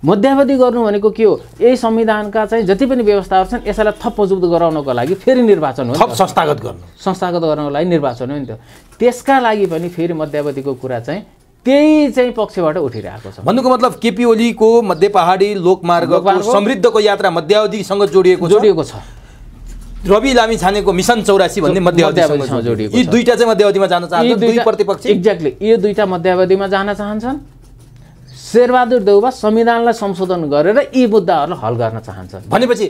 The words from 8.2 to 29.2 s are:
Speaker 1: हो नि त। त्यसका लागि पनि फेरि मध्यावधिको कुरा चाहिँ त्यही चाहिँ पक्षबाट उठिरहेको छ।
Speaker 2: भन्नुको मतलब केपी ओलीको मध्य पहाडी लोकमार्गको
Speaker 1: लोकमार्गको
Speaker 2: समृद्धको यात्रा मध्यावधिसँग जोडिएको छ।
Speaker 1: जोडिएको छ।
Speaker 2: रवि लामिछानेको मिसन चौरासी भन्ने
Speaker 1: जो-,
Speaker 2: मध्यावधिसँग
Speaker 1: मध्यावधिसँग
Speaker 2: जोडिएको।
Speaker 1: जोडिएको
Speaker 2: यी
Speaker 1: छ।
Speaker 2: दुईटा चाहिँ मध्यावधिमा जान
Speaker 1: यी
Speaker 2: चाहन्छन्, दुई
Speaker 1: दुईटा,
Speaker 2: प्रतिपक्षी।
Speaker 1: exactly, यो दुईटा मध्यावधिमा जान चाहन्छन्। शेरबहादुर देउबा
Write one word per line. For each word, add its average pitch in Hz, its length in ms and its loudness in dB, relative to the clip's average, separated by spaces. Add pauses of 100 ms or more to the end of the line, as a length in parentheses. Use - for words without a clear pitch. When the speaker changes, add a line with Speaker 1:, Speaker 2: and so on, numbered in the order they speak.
Speaker 1:
हो 147 60 -6
नि 139 80 -8
त। 117 60 -14 (480)
त्यसका 247 400 0
लागि 214 260 0
पनि 170 240 -4
फेरि 170 240 -4
मध्यावधिको 143 600 -6
कुरा 123 260 -8
चाहिँ 147 220 -8 (440)
त्यही 294 460 4
चाहिँ 247 200 0
पक्षबाट 185 460 -2
उठिरहेको 104 540 -8
छ। - 80 -20
Speaker 2:
भन्नुको 233 300 0
मतलब 247 320 0
केपी 226 220 -2
ओलीको 226 580 4
मध्य 185 260 0
पहाडी 190 480 2
लोकमार्गको 175 580 0
Speaker 1:
लोकमार्गको 190 400 0
Speaker 2:
समृद्धको 220 460 2
यात्रा 202 320 0
मध्यावधिसँग 202 760 -2
जोडिएको 180 420 2
छ। 165 40 2
Speaker 1:
जोडिएको 202 320 2
छ। - 100 -10 (1120)
Speaker 2:
रवि 220 280 2
लामिछानेको 202 600 0
मिसन 196 300 0
चौरासी 196 380 2
भन्ने 185 140 0
Speaker 1:
जो-, 190 80 0
Speaker 2:
मध्यावधिसँग 165 480 2
Speaker 1:
मध्यावधिसँग 135 300 -2
Speaker 2:
जोडिएको। 107 300 -4
Speaker 1:
जोडिएको 226 60 0
Speaker 2:
यी 254 60 2
Speaker 1:
छ। - 60 -2
Speaker 2:
दुईटा 240 260 2
चाहिँ 226 160 2
मध्यावधिमा 196 360 2
जान 175 160 0
Speaker 1:
यी 170 60 -12
Speaker 2:
चाहन्छन्, 175 300 2
दुई 233 80 2
Speaker 1:
दुईटा, 233 160 2
Speaker 2:
प्रतिपक्षी। 202 460 -2
Speaker 1:
exactly, 175 420 0 (100)
यो 220 160 2
दुईटा 202 280 0
मध्यावधिमा 185 600 0
जान 196 260 -2
चाहन्छन्। 214 600 -8 (1000)
शेरबहादुर 247 440 4
देउबा 202 300 4